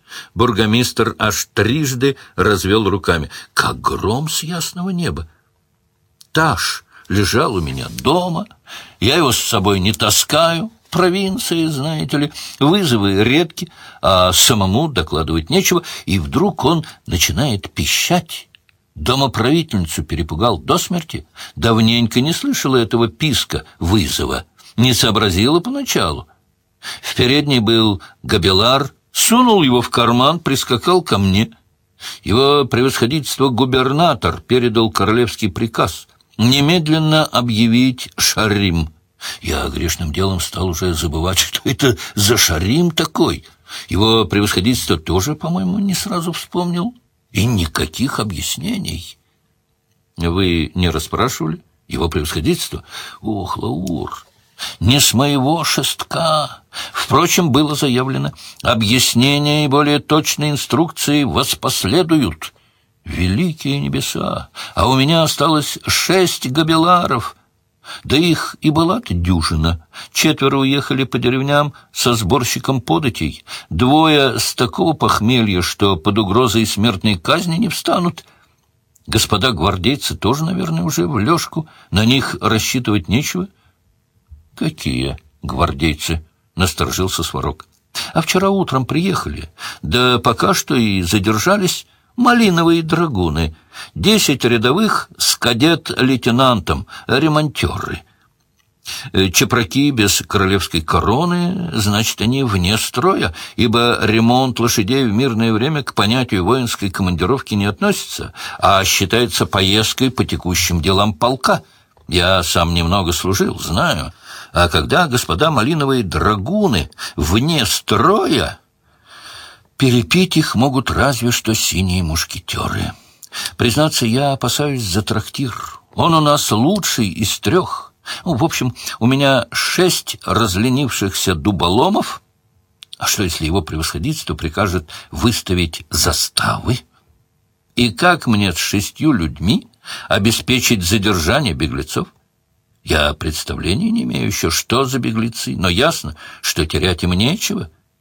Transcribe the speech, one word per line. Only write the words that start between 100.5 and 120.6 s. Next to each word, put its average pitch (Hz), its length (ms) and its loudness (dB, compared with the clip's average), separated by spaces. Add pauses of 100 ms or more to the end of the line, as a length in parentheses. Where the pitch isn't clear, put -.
короны, 175 920 0
значит, 104 480 -2
они 127 220 0
вне 101 340 0
строя, 131 560 0 (220)
ибо 117 460 2
ремонт 113 580 2
лошадей 120 460 0
в 104 80 0
мирное 113 400 2
время 143 280 0
к - 120 -8
понятию 110 500 0
воинской 113 460 0
командировки 90 640 -2
не 101 120 0
относится, - 680 -4 (260)
а 95 240 4
считается 110 640 0
поездкой 101 640 0
по - 140 -2
текущим 87 560 -2
делам 98 320 2
полка. 131 480 0 (480)
Я 87 340 2
сам 85 300 0
немного 85 400 0
служил, 95 460 -2
знаю. 104 520 -2 (400)
А 85 160 2
когда 92 400 2
господа 120 440 0
малиновые 135 520 0
драгуны 101 840 -2 (260)
вне 117 500 0
строя, 156 920 0 (1200)
перепить 135 560 2
их 156 200 0
могут 131 360 0